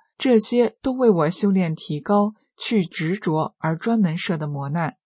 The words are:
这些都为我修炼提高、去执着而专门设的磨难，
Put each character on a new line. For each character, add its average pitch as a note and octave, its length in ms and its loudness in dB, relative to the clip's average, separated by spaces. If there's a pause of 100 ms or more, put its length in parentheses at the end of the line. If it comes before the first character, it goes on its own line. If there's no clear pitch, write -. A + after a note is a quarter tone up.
(180)
这 A#3+ 220 4
些 A#3+ 420 2
都 C4+ 120 -2
为 B3+ 160 4
我 E3 200 4
修 G3+ 220 0
炼 F3+ 220 0
提 D3+ 260 -8
高、 G3+ 340 0 (240)
去 G#3 260 0
执 E3 340 -4
着 D#3 420 -2
而 D#3+ 180 -2
专 A3+ 220 0
门 E3+ 180 0
设 F3+ 200 -4
的 D3+ 100 -6
磨 C#3 220 -8
难， D#3+ 360 -4